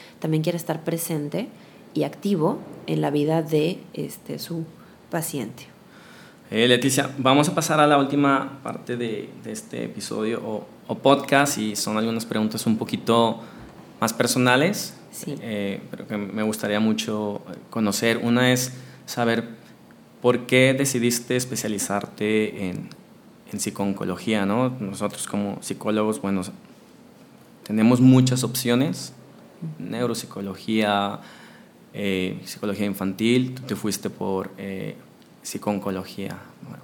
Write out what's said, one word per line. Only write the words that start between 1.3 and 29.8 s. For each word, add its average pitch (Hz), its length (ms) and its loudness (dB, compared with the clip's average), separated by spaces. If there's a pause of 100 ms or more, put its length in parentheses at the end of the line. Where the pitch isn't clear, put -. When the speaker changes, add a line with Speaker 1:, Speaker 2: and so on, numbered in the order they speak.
Speaker 1:
y 151 80 0
activo 175 560 0 (280)
en 156 140 0
la 151 100 2
vida 151 320 2
de, 156 360 0 (140)
este, 147 480 -10
su 165 240 -8 (460)
paciente. 143 540 -6 (840)
Speaker 2:
Eh, 110 160 4
Leticia, 131 520 4
vamos 139 300 6
a 175 60 -2
pasar 156 260 2
a 147 60 8
la 147 120 8
última 139 640 2
parte 123 340 -8
de, 107 320 -6 (160)
de 113 80 -10
este 117 320 -8
episodio 110 600 -4
o, 107 220 -6 (220)
o 113 100 -2
podcast 139 600 4
y 107 180 -2
son 107 220 -2
algunas 113 280 -2
preguntas 107 400 -2
un 110 120 4
poquito 113 640 2 (600)
más 113 140 0
personales, 127 800 2 (180)
Speaker 1:
Sí. - 280 -8
Speaker 2:
eh, 101 400 -4 (100)
pero - 160 -12
que 107 120 -4
me 101 240 -4
gustaría 107 380 0
mucho 107 600 0 (300)
conocer. 113 520 2
Una 123 300 4
es 127 200 0 (340)
saber 117 380 0 (760)
por 123 260 2
qué 131 300 6
decidiste 127 600 0
especializarte 107 1300 -2
en, 95 200 -8 (640)
en 104 80 -6
psiconcología, 98 840 -2
¿no? 120 340 2
Nosotros 101 480 -6
como 101 360 -4
psicólogos, 107 580 -2
bueno, 98 220 -2 (1200)
tenemos 110 340 6
muchas 127 440 8
opciones, 123 680 -2 (500)
Speaker 1:
Ujú. 156 280 -10